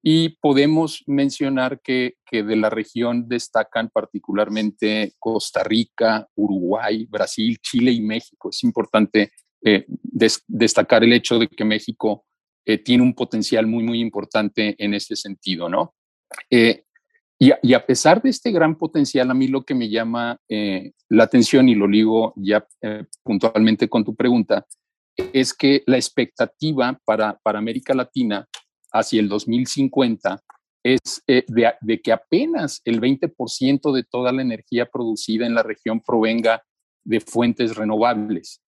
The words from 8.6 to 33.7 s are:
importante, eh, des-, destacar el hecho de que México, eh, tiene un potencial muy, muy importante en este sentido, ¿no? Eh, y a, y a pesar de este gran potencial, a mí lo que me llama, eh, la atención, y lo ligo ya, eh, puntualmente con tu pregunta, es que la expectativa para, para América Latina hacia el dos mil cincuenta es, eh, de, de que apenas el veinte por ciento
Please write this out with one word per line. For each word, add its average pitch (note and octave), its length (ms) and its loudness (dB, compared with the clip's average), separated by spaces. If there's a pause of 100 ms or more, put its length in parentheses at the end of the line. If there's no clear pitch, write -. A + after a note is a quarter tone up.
importante, G#2+ 680 0 (340)
eh, G#2 220 2
des-, - 600 -2
destacar A2+ 560 2
el A#2 100 6
hecho A#2 260 0
de A2+ 80 0
que - 180 -6
México, A2 600 -4 (380)
eh, G#2+ 140 0
tiene B2 260 2
un B2 120 2
potencial A2 500 -2
muy, A2+ 180 -2
muy A#2 160 -2
importante G#2+ 800 -4
en G#2 160 -4
este G#2 220 -6
sentido, F#2 520 -8
¿no? - 280 -4 (540)
Eh, A#2 340 4 (560)
y C3 120 8
a, - 100 2
y B2 120 4
a A#2+ 120 2
pesar D#3 360 4
de C4+ 80 2
este - 220 -4
gran D#3+ 260 2
potencial, C#3+ 540 0
a - 20 0
mí C3 140 2
lo C3 180 -2
que C#3+ 100 -4
me A#2 140 -2
llama, A#2 580 -4
eh, G2+ 440 -4 (180)
la A2 140 6
atención, B2+ 460 4
y A2+ 60 4
lo G2+ 120 2
ligo A2 500 2
ya, G#2 280 0 (160)
eh, G#2+ 220 -10 (200)
puntualmente A2 680 2
con A2 160 0
tu A2+ 100 -8
pregunta, A#2 500 0 (680)
es C3 200 0
que C#3 340 2
la B2+ 100 4
expectativa B2+ 1040 -4
para, G#2+ 400 -2
para G#2 160 -2
América A2+ 340 -4
Latina B2 540 -4 (460)
hacia A2 260 0
el G#2 80 0
dos G2+ 220 -4
mil B2 180 0
cincuenta A#2 720 -2 (400)
es, - 460 -2
eh, B2+ 220 4
de, A#2 320 2
de A2 200 -4
que A2+ 120 0
apenas A3 720 -2
el A2+ 160 -2
veinte C3+ 260 0
por A#2+ 220 -8
ciento C#3 420 0